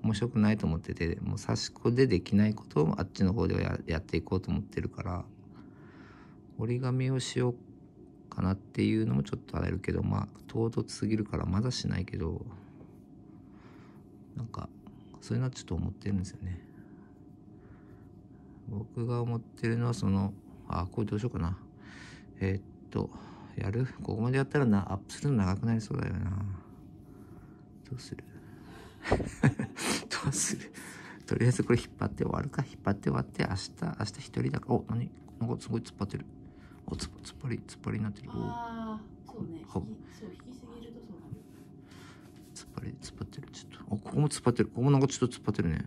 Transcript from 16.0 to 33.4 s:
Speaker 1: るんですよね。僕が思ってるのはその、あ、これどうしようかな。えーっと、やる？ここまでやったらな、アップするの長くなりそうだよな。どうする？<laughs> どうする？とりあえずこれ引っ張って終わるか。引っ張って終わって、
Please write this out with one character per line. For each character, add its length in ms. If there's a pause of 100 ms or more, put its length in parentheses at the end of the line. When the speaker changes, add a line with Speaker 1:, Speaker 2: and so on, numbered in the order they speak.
Speaker 1:
る 80
ん 20
で 80
す 60
よ 100
ね。 200 (2000)
僕 380
が 160
思 160
っ 20
て 260
る 120
の 80
は 80
そ 160
の、 240 (340)
あ、 240
こ 80
れ 60
ど 100
う 20
し 40
よ 80
う 20
か 60
な。 180 (840)
え 160
ー 40
っ 20 (280)
と、 180 (480)
や 140
る？ 160 (160)
こ 140
こ 40
ま 100
で 60
や 60
っ 40
た 120
ら 80
な、 260
ア 40
ッ 20
プ 160
す 100
る 60
の 80
長 180
く 80
な 100
り 60
そ 140
う 40
だ 100
よ 40
な。 180 (1600)
ど 60
う 20
す 160
る？ 80 (840)
<laughs> 40
ど 80 (1120)
う 40
す 240
る？ 160 (540)
と 100
り 100
あ 20
え 40
ず 120
こ 80
れ 60
引 80
っ 20 (100)
張 80
っ 40
て 140
終 80
わ 100
る 80
か。 120
引 140
っ 80
張 80
っ 20
て 100
終 80
わ 80
っ 40
て、 240